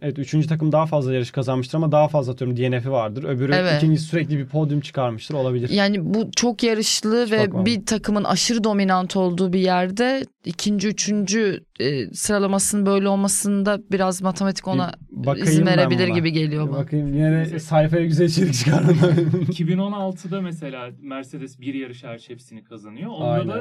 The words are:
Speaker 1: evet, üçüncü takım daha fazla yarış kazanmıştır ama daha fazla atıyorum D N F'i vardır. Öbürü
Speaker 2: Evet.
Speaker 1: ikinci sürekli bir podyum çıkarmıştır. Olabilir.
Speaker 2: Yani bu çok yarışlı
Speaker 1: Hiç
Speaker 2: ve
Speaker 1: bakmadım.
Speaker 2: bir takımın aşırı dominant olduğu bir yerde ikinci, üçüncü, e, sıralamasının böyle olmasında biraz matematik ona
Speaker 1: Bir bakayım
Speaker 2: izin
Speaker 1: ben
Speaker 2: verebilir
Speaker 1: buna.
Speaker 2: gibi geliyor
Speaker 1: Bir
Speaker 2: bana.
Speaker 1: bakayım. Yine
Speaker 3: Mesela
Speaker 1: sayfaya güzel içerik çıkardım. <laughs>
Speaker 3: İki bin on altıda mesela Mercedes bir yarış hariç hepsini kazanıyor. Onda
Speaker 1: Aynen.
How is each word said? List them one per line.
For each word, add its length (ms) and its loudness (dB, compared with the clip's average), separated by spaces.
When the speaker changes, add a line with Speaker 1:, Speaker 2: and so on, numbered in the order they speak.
Speaker 1:
evet, 160 -4
üçüncü 300 0
takım 240 0
daha 140 4
fazla 280 0
yarış 160 -2
kazanmıştır 480 -2
ama 140 2
daha 160 6
fazla 240 0
atıyorum 240 -4
D 140 0
N 100 0
F'i 100 -4
vardır. 340 -2
Öbürü 300 0
Speaker 2:
Evet. 220 2
Speaker 1:
ikinci 240 4
sürekli 380 -2
bir 80 -4
podyum 340 0
çıkarmıştır. 540 -6
Olabilir. 360 -2
Speaker 2:
Yani 440 0
bu 220 -2
çok 260 0
yarışlı 640 0
Speaker 1:
Hiç 80 -2
Speaker 2:
ve 60 2
Speaker 1:
bakmadım. 280 0
Speaker 2:
bir 200 -2
takımın 380 0
aşırı 400 0
dominant 520 2
olduğu 360 0
bir 80 2
yerde 640 0
ikinci, 440 -2
üçüncü, 720 0
e, 340 -2
sıralamasının 720 0
böyle 220 2
olmasında 680 0
biraz 300 0
matematik 460 -2
ona 240 0
Speaker 1:
Bir 160 -6
bakayım 220 0
Speaker 2:
izin 180 6
Speaker 1:
ben 120 4
Speaker 2:
verebilir 300 4
Speaker 1:
buna. 100 0
Speaker 2:
gibi 140 0
geliyor 340 0
Speaker 1:
Bir 60 -4
Speaker 2:
bana. 80 -2
Speaker 1:
bakayım. 340 -2
Yine 160 2
Speaker 3:
Mesela 280 0
Speaker 1:
sayfaya 480 2
güzel 200 4
içerik 280 2
çıkardım. 420 4
<laughs> 60 0
Speaker 3:
İki 180 -2
bin 100 2
on 140 -2
altıda 480 -6
mesela 500 -10
Mercedes 580 -14
bir 140 -8
yarış 300 -10
hariç 260 -14
hepsini 340 -20
kazanıyor. 460 -14
Onda 160 -6
Speaker 1:
Aynen. 220 0